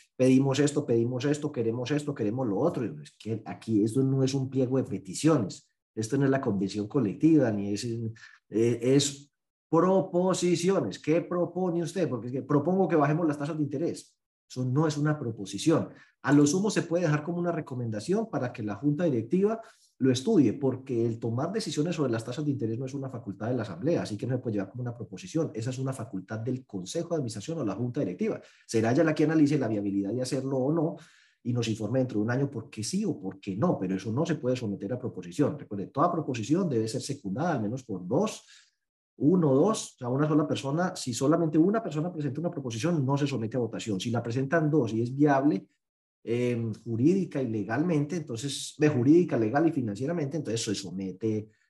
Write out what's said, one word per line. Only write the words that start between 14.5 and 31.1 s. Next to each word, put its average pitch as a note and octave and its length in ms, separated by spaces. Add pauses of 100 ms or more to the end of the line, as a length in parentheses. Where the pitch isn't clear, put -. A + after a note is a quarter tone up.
Eso B2+ 140
no C3+ 220
es D3 100
una D3 220
proposición. A2 720 (340)
A C3 80
lo C#3+ 140
sumo F#3+ 240
se E3+ 120
puede E3+ 220
dejar D3 200
como F3 140
una F3 140
recomendación D3 800
para B2+ 220
que A2+ 100
la G#2 140
junta D3 280
directiva F#3 560 (380)
lo C3 140
estudie, C3 400
porque A#2+ 540
el A2+ 120
tomar B2 340
decisiones E3+ 440
sobre C3 160
las A2+ 120
tasas D3+ 200
de D3 60
interés A2+ 280
no C3+ 80
es C3+ 80
una C3+ 140
facultad A2+ 400
de B2+ 60
la A#2+ 80
asamblea, G#2 400
así G#2+ 140
que A#2+ 100
no C3 80
se B2 80
puede A2 120
llevar G2 160
como B2 120
una A#2+ 120
proposición. A#2 600
Esa A2+ 160
es B2+ 80
una C3+ 140
facultad - 480
del B2+ 260
consejo D#3+ 440
de E3+ 60
administración C#3 420
o C3 60
la F#2+ 100
junta A#2+ 260
directiva. C3 400 (260)
Será A2+ 260
ella D#3+ 120
la D3+ 100
que D#3 100
analice D3+ 340
la A#2+ 100
viabilidad G2 440
de B2+ 100
hacerlo C3+ 360
o C3 140
no E3 240 (460)